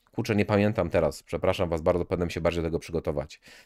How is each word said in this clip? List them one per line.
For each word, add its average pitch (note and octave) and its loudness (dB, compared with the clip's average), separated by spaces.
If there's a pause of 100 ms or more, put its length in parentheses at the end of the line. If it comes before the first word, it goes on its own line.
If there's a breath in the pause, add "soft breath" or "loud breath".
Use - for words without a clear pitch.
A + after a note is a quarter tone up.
(120)
kurczę, A2 -2
nie G2+ 4
pamiętam G#2 2
teraz, D#2+ 2
przepraszam F2+ 0
was E2 -2
bardzo, F2 2
powinienem F2 -2
się F2 -6
bardziej E2+ 0
do E2 -2
tego D#2+ -2
przygotować. D2+ -6 (260 soft breath)